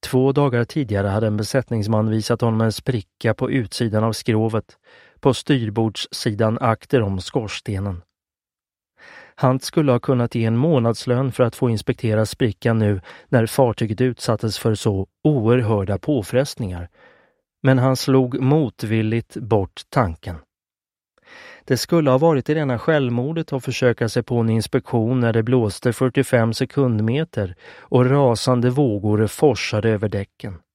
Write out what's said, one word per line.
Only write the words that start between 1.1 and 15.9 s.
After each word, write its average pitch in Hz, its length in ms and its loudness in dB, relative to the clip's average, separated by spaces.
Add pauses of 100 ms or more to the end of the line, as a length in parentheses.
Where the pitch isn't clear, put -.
en 104 100 -2
besättningsman 110 720 -2
visat 110 320 -2
honom 113 200 2
en 113 100 2
spricka - 640 -4
på 123 180 -4
utsidan 110 520 -2
av 113 100 0
skrovet, 110 640 -2 (420)
på 135 140 4
styrbordssidan 110 1300 -2
akter 120 400 0
om 98 200 -2
skorstenen. 101 800 -6 (1300)
Hunt 131 280 0
skulle 147 280 0
ha 120 80 4
kunnat 123 360 -2
ge 113 100 0
en 113 120 0
månadslön 123 760 0
för 127 120 0
att 117 120 0
få 123 140 0
inspektera 110 560 -2
sprickan 113 540 -2
nu 104 220 0 (280)
när 113 160 2
fartyget 113 560 0
utsattes 113 580 -2
för 110 160 0
så 98 320 -2 (160)
oerhörda 110 760 2